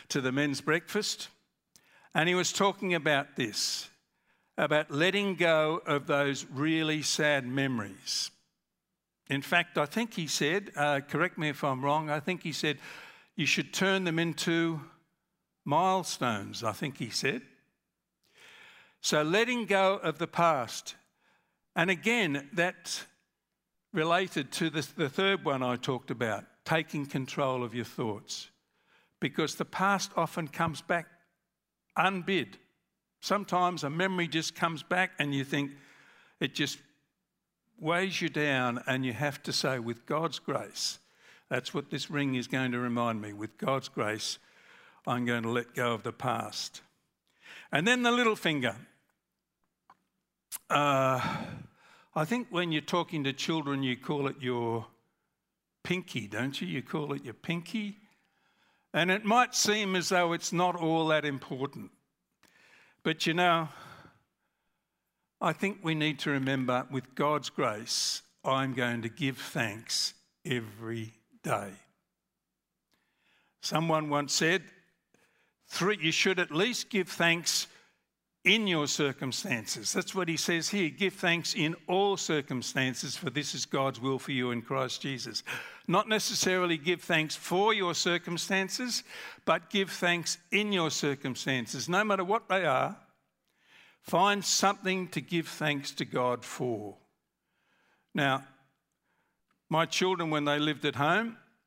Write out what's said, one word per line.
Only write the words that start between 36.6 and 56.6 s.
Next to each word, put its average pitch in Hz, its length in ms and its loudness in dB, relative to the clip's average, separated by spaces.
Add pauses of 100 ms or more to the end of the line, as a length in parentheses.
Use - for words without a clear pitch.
weighs 175 420 0
you 165 80 0
down, 131 580 2
and 131 200 0
you 123 60 0
have 139 320 -2
to 139 80 -4
say, 131 260 0
"With 117 260 -6
God's 151 340 -2
grace," - 600 -4 (500)
that's 127 240 -4
what 143 180 -6
this - 200 -6
ring 143 240 0
is 120 140 -2
going 131 240 -2
to 120 60 -2
remind 117 440 0
me, 107 100 -10
"with 107 240 -10
God's 131 320 -2
grace, 110 500 -4 (680)
I'm 123 180 0
going 120 200 0
to 113 60 -2
let 120 240 -2
go 120 200 0
of 104 80 -4
the 120 100 -6
past." - 680 -6 (920)
And 160 140 2
then 247 160 4
the 240 100 4
little 240 240 4
finger. 127 400 0 (1900)
Uh, 135 500 4 (920)
I 156 100 0
think 240 260 -4
when 175 200 0
you're 151 100 2
talking 165 440 -2
to 139 80 0
children, 139 500 -2
you 127 140 0
call 143 320 -2
it 143 120 -10
your 120 460 -2 (960)
pinky, 175 460 -4
don't 120 320 -4